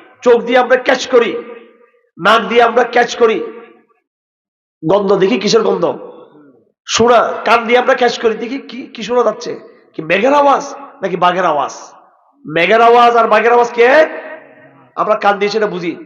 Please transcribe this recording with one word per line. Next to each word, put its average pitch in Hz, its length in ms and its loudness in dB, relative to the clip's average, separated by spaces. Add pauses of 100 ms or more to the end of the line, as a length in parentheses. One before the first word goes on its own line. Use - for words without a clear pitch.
(220)
চোখ 240 200 4
দিয়ে 247 180 0
আমরা 247 160 2
ক্যাচ 254 320 -2
করি, 226 360 0 (800)
নাক 220 160 2
দিয়ে 226 220 2
আমরা 233 200 2
ক্যাচ 240 320 -2
করি, 220 240 0 (1500)
গন্ধ 196 240 2
দেখি, 190 240 0
কিসের 214 220 0
গন্ধ? 175 360 -2 (920)
শোনা, 220 460 2 (120)
কান 226 200 -2
দিয়ে 240 140 2
আমরা 247 140 0
ক্যাচ 247 260 -2
করি, 226 140 -2
দেখি 233 240 -8
কি, 262 300 -16
কি - 160 -16
শোনা 240 200 -2
যাচ্ছে, 202 360 -6 (340)
কি - 80 -10
মেঘের 196 320 0
আওয়াজ 285 420 0 (260)
নাকি 185 160 -6
বাঘের 180 280 0
আওয়াজ? 143 480 -4 (540)
মেঘের 180 340 2
আওয়াজ 240 340 6
আর 226 120 2
বাঘের 214 240 2
আওয়াজ 240 200 2
কি 233 100 0
এক? 294 280 4 (840)
আমরা 202 200 -2
কান 202 240 -2
দিয়ে 202 120 -2
সেটা 208 160 -2
বুঝি, 170 380 -8